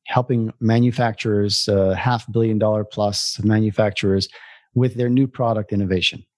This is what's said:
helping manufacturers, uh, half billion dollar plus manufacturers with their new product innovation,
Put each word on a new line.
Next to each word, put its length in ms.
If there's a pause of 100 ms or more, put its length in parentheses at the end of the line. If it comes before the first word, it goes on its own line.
helping 560
manufacturers, 1080
uh, 240
half 400
billion 260
dollar 280
plus 580
manufacturers 840 (460)
with 200
their 140
new 180
product 460
innovation, 500 (140)